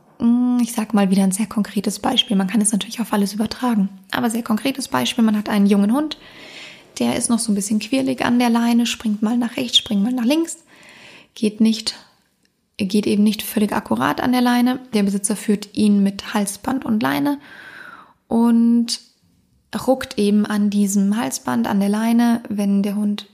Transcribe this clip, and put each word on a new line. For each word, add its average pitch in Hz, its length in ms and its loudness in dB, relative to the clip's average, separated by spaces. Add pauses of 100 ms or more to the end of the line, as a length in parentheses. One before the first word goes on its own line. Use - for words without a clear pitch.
(180)
Hm, 247 440 2
ich 226 100 -2
sag 214 220 -2
mal 202 160 4
wieder 196 140 4
ein 190 80 2
sehr 214 140 -2
konkretes - 520 -4
Beispiel. 247 380 0
Man 190 100 2
kann 202 140 0
es 208 120 0
natürlich 220 280 -4
auf 220 120 -6
alles 202 220 0
übertragen, 220 540 0 (240)
aber 240 180 -2
sehr 226 140 -4
konkretes 269 440 -2
Beispiel. 240 360 0
Man 214 120 2
hat 208 120 -4
einen 202 180 4
jungen 202 260 4
Hund, 302 240 -2 (840)
der 240 160 0
ist 247 120 -2
noch 233 120 2
so 226 100 -2
ein 202 60 2
bisschen 208 240 -2
quirlig 262 440 -2
an 240 140 2
der 247 120 2
Leine, 233 360 2
springt 214 340 -4
mal 220 160 0
nach 240 200 -2
rechts, 240 220 -2
springt 202 240 0
mal 240 100 0
nach 254 120 -2
links, 320 340 0 (760)
geht 214 260 -2
nicht, 220 360 2 (840)
geht 208 280 0
eben 208 180 2
nicht 214 180 0
völlig 208 300 -2
akkurat 247 480 -2
an 247 120 0
der 247 80 2
Leine. 247 380 2 (160)
Der 208 80 2
Besitzer 202 320 -2
führt - 420 -2
ihn 208 260 4
mit 196 320 -2
Halsband 220 500 -4
und 220 180 -2
Leine 285 360 -2 (920)
und 233 720 2 (840)
ruckt 262 320 0
eben 208 280 2
an 208 240 0
diesem 202 460 0
Halsband, 247 500 -4
an 202 140 0
der 202 100 0
Leine, 233 580 2
wenn 202 340 0
der 202 140 -2
Hund 208 380 -2